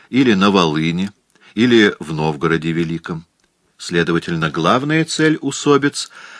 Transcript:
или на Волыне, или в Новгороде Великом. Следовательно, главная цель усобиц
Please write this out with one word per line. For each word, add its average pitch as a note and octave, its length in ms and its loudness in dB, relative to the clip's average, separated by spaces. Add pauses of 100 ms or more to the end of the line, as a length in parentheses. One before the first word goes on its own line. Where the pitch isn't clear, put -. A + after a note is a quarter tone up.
или B2 240 2
на G2 180 2
Волыне, E2+ 640 0 (420)
или A2+ 460 4
в D#2+ 140 -8
Новгороде D#2 580 -2
Великом. E2 540 -6 (500)
Следовательно, E2+ 720 -2
главная B2 540 0
цель D#3 380 0
усобиц C#3 680 0 (300)